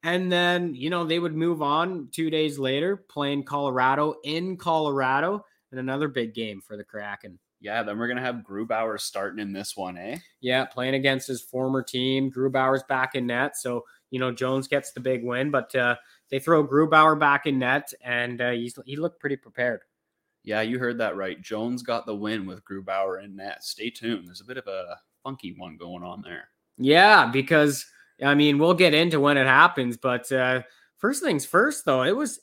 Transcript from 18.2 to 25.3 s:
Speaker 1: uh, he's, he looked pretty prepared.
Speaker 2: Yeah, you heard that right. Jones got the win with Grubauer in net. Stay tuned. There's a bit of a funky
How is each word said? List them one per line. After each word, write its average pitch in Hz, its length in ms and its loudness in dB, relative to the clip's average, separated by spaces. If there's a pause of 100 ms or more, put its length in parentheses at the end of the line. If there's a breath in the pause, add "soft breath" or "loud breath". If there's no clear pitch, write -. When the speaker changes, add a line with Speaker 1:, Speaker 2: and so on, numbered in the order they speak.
Speaker 1:
uh, 123 100 0
he's, 120 340 -6
he 135 100 -12
looked 160 240 -6
pretty 139 180 -4
prepared. 123 440 -4 (640)
Speaker 2:
Yeah, 107 180 -2
you 117 180 -2
heard 120 180 -2
that 107 180 -2
right. 95 280 -6
Jones 120 400 -6
got 117 240 -6
the 107 80 -6
win 104 320 -6
with 92 180 -16
Grubauer 95 580 -4
in 101 120 -18
net. 98 280 -12
Stay 113 280 -8
tuned. 113 360 -6
There's 90 140 -20
a 98 40 -20
bit 127 120 -12
of 127 80 -14
a 92 320 -10 (260)
funky 131 320 -12